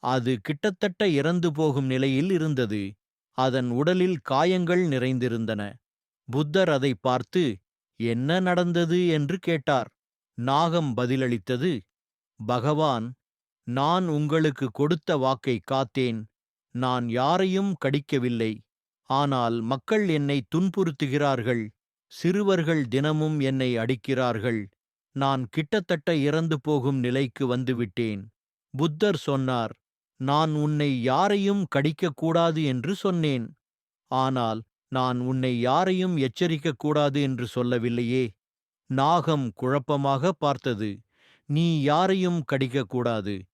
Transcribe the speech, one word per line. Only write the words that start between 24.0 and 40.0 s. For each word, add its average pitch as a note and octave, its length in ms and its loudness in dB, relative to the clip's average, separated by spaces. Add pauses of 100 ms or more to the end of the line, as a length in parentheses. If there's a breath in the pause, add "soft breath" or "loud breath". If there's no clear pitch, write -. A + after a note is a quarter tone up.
நான் C#3 320 0
கிட்டத்தட்ட E3 680 -2
இறந்து D#3 440 0
போகும் C#3 380 0
நிலைக்கு B2+ 480 -2
வந்துவிட்டேன்." A#2+ 760 -2 (520)
புத்தர் D#3+ 460 0
சொன்னார், C3 520 -2 (480)
"நான் D3+ 340 2
உன்னை D3+ 360 0 (120)
யாரையும் G3 680 2
கடிக்கக்கூடாது D#3+ 960 0
என்று C3 300 -2
சொன்னேன். D#3 520 -2 (640)
ஆனால் B2+ 500 0 (320)
நான் B2+ 280 0
உன்னை B2+ 400 0
யாரையும் F3+ 560 2
எச்சரிக்கக்கூடாது D3 1080 0
என்று B2+ 240 -2
சொல்லவில்லையே." B2 800 0 (640)
நாகம் D3 640 2
குழப்பமாக C#3 800 0